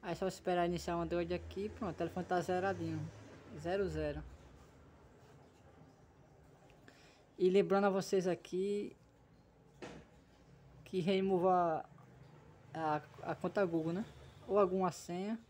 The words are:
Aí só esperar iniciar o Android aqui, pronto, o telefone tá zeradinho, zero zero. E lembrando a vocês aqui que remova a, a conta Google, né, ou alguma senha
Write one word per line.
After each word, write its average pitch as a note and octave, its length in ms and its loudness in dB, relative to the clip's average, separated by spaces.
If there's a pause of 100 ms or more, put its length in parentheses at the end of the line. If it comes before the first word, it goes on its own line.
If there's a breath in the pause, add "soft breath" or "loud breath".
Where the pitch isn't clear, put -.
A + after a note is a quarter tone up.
Aí F3 120 -4
só F#3+ 140 -2
esperar F3+ 380 0
iniciar F3 320 -2
o - 20 -2
Android E3+ 320 -2
aqui, F#3+ 380 -6
pronto, F#3+ 240 -6
o - 20 -14
telefone E3+ 300 -4
tá F3+ 160 2
zeradinho, F3 580 -2 (580)
zero F#3 300 -2
zero. D3+ 340 -4 (3250 loud breath)
E F3+ 100 6
lembrando G3 380 6
a G3+ 40 6
vocês F#3+ 360 2
aqui F#3+ 680 -2 (1900)
que F#3 160 -2
remova F3+ 880 4 (840)
a, D#3 220 2 (260)
a D#3+ 120 -4
conta F#3 300 0
Google, E3 300 0
né, G3+ 100 -2 (420)
ou G3 120 2
alguma F#3 340 4
senha G3+ 580 -6